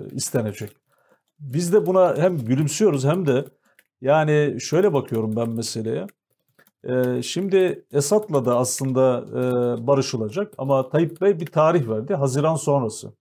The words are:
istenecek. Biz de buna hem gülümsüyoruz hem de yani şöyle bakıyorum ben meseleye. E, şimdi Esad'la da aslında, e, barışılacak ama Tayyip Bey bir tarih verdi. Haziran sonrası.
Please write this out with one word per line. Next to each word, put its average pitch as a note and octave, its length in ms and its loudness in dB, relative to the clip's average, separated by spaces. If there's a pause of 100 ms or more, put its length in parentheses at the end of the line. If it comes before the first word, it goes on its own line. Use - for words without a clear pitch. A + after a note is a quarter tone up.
(120)
istenecek. A2 580 -6 (720)
Biz D#3 340 -4
de G3 120 4
buna F3+ 320 4
hem F3 200 2
gülümsüyoruz C#3 680 0
hem E3+ 220 2
de C#3 180 2 (560)
yani D3 600 2
şöyle F3 320 2
bakıyorum A2+ 420 -2
ben A#2 140 -2
meseleye. A2+ 580 -6 (760)
E, B2+ 380 -2
şimdi F#3 720 0
Esad'la D3 540 0
da A#2+ 120 2
aslında, B2+ 720 0
e, B2 580 -2
barışılacak C#3 720 -2
ama C3+ 320 0
Tayyip E3 320 -2
Bey F#3+ 180 2
bir F3 60 -6
tarih D#3 440 2
verdi. A2 240 -2
Haziran D3 420 0
sonrası. C3 640 -2